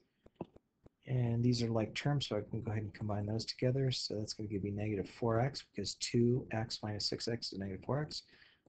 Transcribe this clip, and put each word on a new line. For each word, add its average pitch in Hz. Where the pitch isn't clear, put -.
And 120
these 120
are 113
like 113
terms, 143
so -
I 104
can 107
go 107
ahead 110
and 101
combine 104
those 110
together. 131
So -
that's 107
gonna 104
give 98
me 101
negative 101
four 113
x, 131
because -
two 120
x 113
minus 104
six -
x 117
is 95
negative 98
four 135
x, -